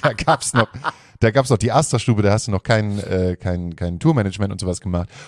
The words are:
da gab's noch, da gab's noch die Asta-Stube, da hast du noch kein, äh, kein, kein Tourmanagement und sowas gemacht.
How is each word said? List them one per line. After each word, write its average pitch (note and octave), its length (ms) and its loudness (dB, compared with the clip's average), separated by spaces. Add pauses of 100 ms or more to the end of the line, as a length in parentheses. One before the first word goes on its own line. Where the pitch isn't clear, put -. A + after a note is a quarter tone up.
da C#3+ 100 2
gab's - 420 -2
noch, A2+ 120 2 (540)
da A2+ 100 4
gab's B2+ 200 2
noch A#2+ 80 6
die A#2 120 0
Asta-Stube, A#2+ 520 2
da G2+ 100 4
hast A2 160 0
du - 20 -6
noch F#2+ 140 -2
kein, G#2+ 340 0
äh, F#2 420 -2
kein, F2 360 -4
kein F2 240 -6
Tourmanagement G2+ 500 0
und F#2+ 100 -10
sowas F2+ 200 -4
gemacht. F2+ 280 -4 (200)